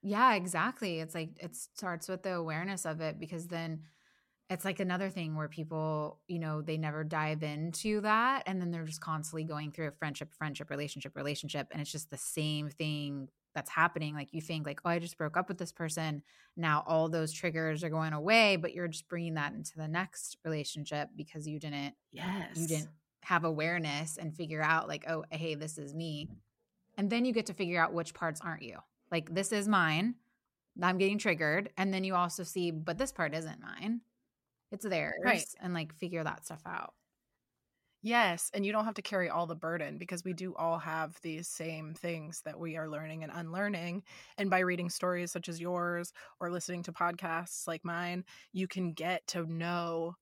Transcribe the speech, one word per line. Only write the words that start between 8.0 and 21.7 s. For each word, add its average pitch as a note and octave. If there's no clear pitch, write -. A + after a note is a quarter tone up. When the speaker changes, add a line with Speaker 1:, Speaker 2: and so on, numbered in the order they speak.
Speaker 1:
that. A3+
And F#3
then F3
they're E3
just D#3
constantly D#3
going D3+
through D#3
a -
friendship, D#3
friendship, D3
relationship, C#3+
relationship. C#3+
And D3
it's D3
just -
the C#3
same D3+
thing C#3+
that's -
happening. D#3+
Like, C#3+
you D#3+
think, D#3
like, D3
"Oh, F3
I E3+
just E3+
broke D#3
up F#3
with F3+
this E3+
person. D#3
Now D#3
all D#3+
those D#3+
triggers D#3+
are E3
going D#3+
away," G3
but E3+
you're F3
just -
bringing E3+
that D3
into -
the D#3
next F3
relationship D3
because D#3
you D3+
didn't, C#3+